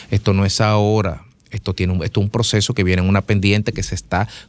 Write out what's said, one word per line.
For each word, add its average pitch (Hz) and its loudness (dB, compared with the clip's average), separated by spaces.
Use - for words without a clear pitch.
Esto 104 0
no 98 2
es 95 0
ahora. 107 0
Esto 101 -6
tiene 90 -2
un, 90 -2
esto - -2
es 101 2
un 104 -2
proceso 113 0
que 104 0
viene 90 2
en 92 2
una 98 4
pendiente 101 0
que - -4
se - -8
está 92 -2